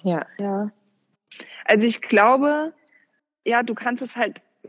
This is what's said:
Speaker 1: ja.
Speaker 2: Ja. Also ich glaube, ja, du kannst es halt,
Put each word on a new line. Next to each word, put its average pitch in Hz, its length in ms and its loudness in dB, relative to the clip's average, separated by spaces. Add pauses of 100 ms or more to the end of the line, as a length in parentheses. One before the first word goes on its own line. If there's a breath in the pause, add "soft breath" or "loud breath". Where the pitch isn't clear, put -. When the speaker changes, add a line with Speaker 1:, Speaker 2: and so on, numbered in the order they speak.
Speaker 1:
ja. 170 220 -2 (140)
Speaker 2:
Ja. 202 320 -4 (960 loud breath)
Also 214 200 4
ich 226 140 -2
glaube, 277 720 2 (720)
ja, 233 180 0
du 233 120 -4
kannst 240 280 -8
es 240 140 -14
halt, 226 240 -6 (280)